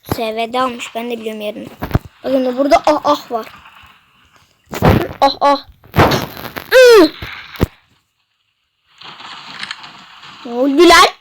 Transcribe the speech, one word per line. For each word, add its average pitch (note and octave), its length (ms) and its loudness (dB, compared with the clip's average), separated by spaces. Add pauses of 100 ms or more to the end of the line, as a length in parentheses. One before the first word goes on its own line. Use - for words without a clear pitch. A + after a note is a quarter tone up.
(160)
S A3 200 -8
V A3+ 180 -8
D B3+ 80 -4
almış. A#3+ 340 -8
Ben A#3+ 160 -10
de A#3 80 -10
biliyorum A3 220 -12
yerini. G#3 260 -12 (560)
Bakın C4 220 -2
da B3 120 -6
burada C#4 280 0
ah D4+ 180 0
ah D4 280 -4
var. A3 140 -8 (1800)
Ah C#4 200 0
ah. C#4 260 0 (1040)
Ih! A#4 380 8 (3250)
Ne A#3+ 80 -12
oldu C#4+ 360 4
lan? F4 180 6 (140)